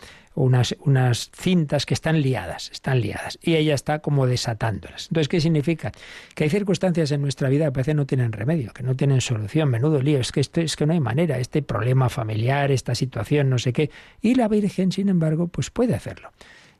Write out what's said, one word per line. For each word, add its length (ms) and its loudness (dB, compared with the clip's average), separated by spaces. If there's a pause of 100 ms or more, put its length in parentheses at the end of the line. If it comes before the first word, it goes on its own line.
(340)
unas, 460 2
unas 520 2
cintas 540 0
que 80 -2
están 300 0
liadas, 480 -4
están 280 -2
liadas, 440 -6
y 120 2
ella 200 2
está 240 -2
como 260 0
desatándolas. 840 -4
Entonces, 180 0
¿qué 120 0
significa? 520 0 (420)
Que 120 -2
hay 40 2
circunstancias 640 0
en 100 0
nuestra 280 -2
vida 160 2
que 80 -2
parece 200 0
no 140 0
tienen 240 0
remedio, 420 -2
que 80 -14
no 140 -2
tienen 260 2
solución, 480 -2
menudo 320 2
lío, 180 2
es 120 -4
que 80 -2
esto, 220 -2
es 140 -2
que 120 0
no 60 2
hay 60 2
manera, 380 0
este 240 -2
problema 480 2
familiar, 640 0
esta 240 -2
situación, 560 0
no 80 2
sé 120 -2
qué, 200 0 (280)
y 140 2
la 140 2
Virgen, 440 0
sin 160 -2
embargo, 400 2
pues 220 -6
puede 240 0
hacerlo. 380 -8 (480)